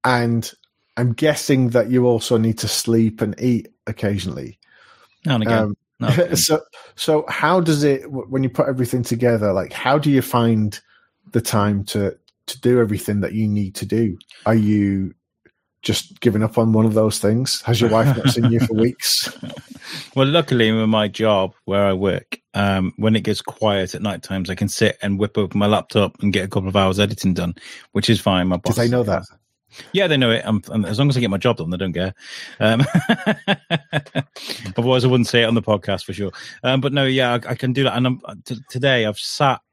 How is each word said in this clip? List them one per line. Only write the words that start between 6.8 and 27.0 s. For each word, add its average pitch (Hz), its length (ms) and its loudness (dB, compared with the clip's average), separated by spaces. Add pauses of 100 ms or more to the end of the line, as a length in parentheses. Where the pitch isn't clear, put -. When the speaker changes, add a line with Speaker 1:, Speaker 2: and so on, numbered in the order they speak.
Speaker 1:
so 151 340 0
how 175 320 2
does 156 240 2
it, 135 180 2
w-, 135 260 -10
when 131 140 -2
you 127 60 0
put 139 200 0
everything 127 340 -2
together, 117 500 0
like, 90 200 -2
how 139 260 0
do 151 120 0
you 131 120 4
find 113 560 0 (540)
the 113 80 2
time 104 460 0
to, 101 300 -4 (300)
to - 140 -14
do 123 200 4
everything 104 400 0
that 92 120 -4
you 107 160 -2
need 104 260 -2
to - 120 -8
do? 110 300 0 (300)
Are 110 80 4
you 101 600 0 (680)
just - 380 -6
giving 107 240 2
up - 140 -2
on 113 140 4
one 110 140 4
of 107 80 0
those 110 240 2
things? 113 440 0
Has 117 180 0
your 117 100 4
wife 117 260 4
not 131 140 0
seen 117 200 2
you 113 100 2
for 113 140 0
Speaker 2:
<laughs> 107 60 0
Speaker 1:
weeks? - 480 -2 (840)
Speaker 2:
Well, 135 140 4
luckily 139 440 2
with 110 160 2
my 107 200 2
job 98 460 0 (120)
where 101 180 2
I 98 80 2
work, 92 480 -2 (140)
um, 98 420 0
when 110 200 2
it 98 60 -2
gets 107 200 -4
quiet 101 540 -2
at 82 60 -10
night 104 200 -6
times, 95 260 -6
I 95 60 -6
can 101 140 -2
sit - 340 0
and 98 160 -2
whip 101 180 -2
open 101 220 -2
my 104 80 2
laptop 104 560 0
and 101 100 0
get 95 120 0
a 101 40 -8
couple 95 200 -4
of 95 80 -2
hours 95 240 2